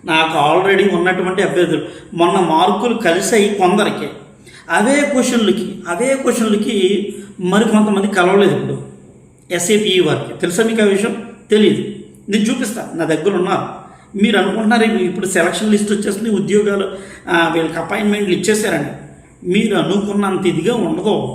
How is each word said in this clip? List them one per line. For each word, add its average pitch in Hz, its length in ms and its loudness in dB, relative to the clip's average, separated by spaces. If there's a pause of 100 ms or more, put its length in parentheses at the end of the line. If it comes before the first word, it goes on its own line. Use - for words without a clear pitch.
నాకు 160 340 0
already 190 460 2 (100)
ఉన్నటువంటి 180 480 0
అభ్యర్థులు 165 420 0 (300)
మొన్న 180 220 0 (160)
మార్కులు 202 420 2
కలిసాయి 202 600 2
కొందరికి, 185 540 0 (640)
అవే 208 260 2 (140)
క్వశ్చన్లకి, 226 560 0 (220)
అవే 208 260 -2
క్వశ్చన్లకి 226 600 0 (640)
మరి 190 240 2
కొంతమంది 208 440 2
కలవలేదు. 185 480 4
ఇప్పుడు - 220 -4 (720)
ఎస్ఏపిఈ 190 500 2
వారికి 143 400 -2
తెలుసా 175 220 0
మీకు 220 200 0
ఆ 208 120 4
విషయం? 208 200 -2 (360)
తెలియదు. 208 320 4 (460)
నేను 208 160 2
చూపిస్తా, 240 380 -2 (120)
నా 165 100 -2
దగ్గర 160 320 0
ఉన్నారు. 175 300 -2 (500)
మీరు 208 220 2
అనుకుంటున్నారు 214 460 2 (200)
ఇప్పుడు 185 220 -4
సెలక్షన్ 185 460 0
లిస్ట్ 208 200 2
వచ్చేసింది, 208 380 -2
ఉద్యోగాలు, 202 560 0 (420)
ఆ, 175 80 0 (180)
వీళ్ళకి 165 240 -2
అపాయింట్మెంట్లు 208 580 0
ఇచ్చేసారని, 185 560 -2 (540)
మీరు 196 300 0
అనుకున్నంత 196 680 -2
ఇదిగా 170 280 0 (140)
ఉండదు. 180 280 -2 (180)